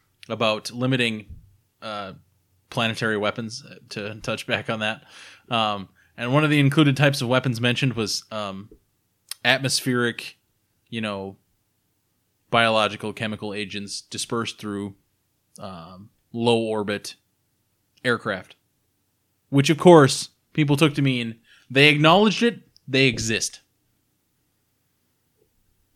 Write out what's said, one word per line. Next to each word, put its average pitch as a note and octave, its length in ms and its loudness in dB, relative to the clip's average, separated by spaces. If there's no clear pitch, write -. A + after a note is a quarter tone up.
about A2 440 -2
limiting, A#2+ 560 -2
uh, G#2 320 -12
planetary A2+ 480 -2
weapons, G#2+ 480 -6
uh, - 100 -20
to G#2+ 260 -12
touch A2 300 -8
back G#2+ 240 -4
on A2 120 -6
that. G#2+ 220 -6
Um, G#2+ 380 -4
and A#2+ 160 -4
one D3+ 100 4
of D3+ 60 2
the D3 100 4
included C#3 380 4
types C#3+ 240 2
of A#2+ 80 -4
weapons B2+ 320 0
mentioned A#2+ 320 -2
was, G#2+ 380 -4
um, G#2 380 -10
atmospheric, B2 920 -2
you A#2 120 -10
know, G2 360 -8
biological A2 640 2
chemical G#2+ 400 -8
agents G2+ 480 -10
dispersed - 580 -8
through, G2+ 340 -8
um, F#2+ 500 -18
low A#2 280 2
orbit G#2+ 560 -4
aircraft, G#2+ 500 -4
which C#3 220 2
of D3+ 80 -2
course D#3+ 500 8
people D3 240 2
took D3 160 2
to D3 80 -2
mean A#2+ 380 -2
they C#3 220 6
acknowledged E3+ 540 4
it, A#3 180 -2
they C3 200 2
exist. A2 540 -4